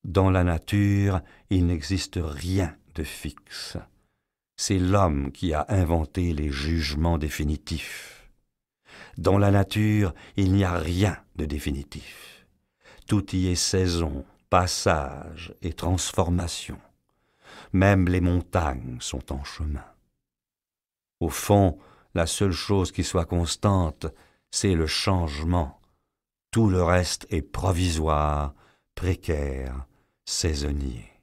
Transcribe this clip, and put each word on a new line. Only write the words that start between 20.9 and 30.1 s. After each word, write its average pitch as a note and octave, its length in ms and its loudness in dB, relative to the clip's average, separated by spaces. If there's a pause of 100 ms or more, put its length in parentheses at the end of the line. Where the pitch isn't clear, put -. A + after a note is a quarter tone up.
Au E2 100 0
fond, G2+ 480 2 (360)
la E2+ 120 2
seule G2 260 0
chose F#2 400 0
qui F2+ 120 -2
soit E2+ 220 0
constante, F2 800 0 (440)
c'est G2 240 0
le D#2+ 120 2
changement. E2 920 -2 (720)
Tout A2+ 180 4
le F2+ 140 4
reste F2 480 2
est E2+ 120 0
provisoire, D#2 1120 0 (400)
précaire, C#2 920 -4 (380)